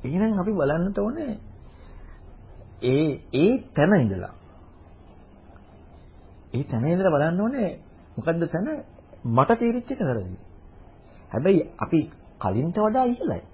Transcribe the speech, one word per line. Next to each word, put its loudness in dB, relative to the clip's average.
එහෙනම් 0
අපි -2
බලන්නට 0
ඕනේ -4
ඒ, 2
ඒ 4
තැන 4
ඉඳලා. 0
ඒ -4
තැන -2
ඉඳලා 4
බලන්න 2
ඕනේ -2
මොකද්ද -2
තැන -4
මට 2
තේරිච්ච -2
එක -6
වැරදි. -4
හැබැයි 4
අපි 0
කලින්ට -2
වඩා 2
ඉහළයි. -2